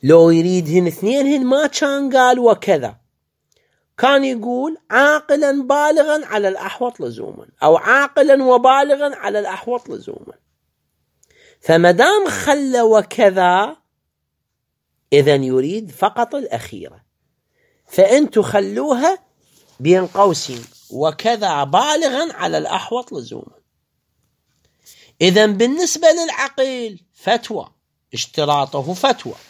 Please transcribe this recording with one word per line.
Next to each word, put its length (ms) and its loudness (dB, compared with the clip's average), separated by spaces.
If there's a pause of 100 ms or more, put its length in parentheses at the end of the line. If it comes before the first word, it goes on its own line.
لو 280 6
يريدهن 560 0
اثنينهن 600 -2
ما 200 0
كان 500 -2
قال 220 4
"وكذا"، 600 0 (1000)
كان 260 2
يقول: 520 -6 (140)
"عاقلاً 720 0
بالغاً 640 0
على 220 -2
الأحوط 520 -8
لزوماً"، 460 -12 (160)
أو 140 6
"عاقلاً 680 2
وبالغاً 720 2
على 220 -6
الأحوط 500 -8
لزوماً". 460 -16 (1300)
فمدام 680 4
خلى 540 -2
"وكذا"، 920 2 (1400)
إذن 320 4
يريد 460 -4
فقط 440 -2
الأخيرة. 680 -12 (840)
فأنتوا 560 2
خلوها 760 -2 (640)
بين 260 2
قوسين، 580 -2 (260)
"وكذا 760 -2
بالغاً 680 -2
على 260 -4
الأحوط 540 -8
لزوماً". 460 -16 (1600)
إذن 360 4
بالنسبة 520 0
للعقل 920 -4 (140)
فتوى، 580 -6 (420)
اشتراطه 800 -4
فتوى. 400 -4 (160)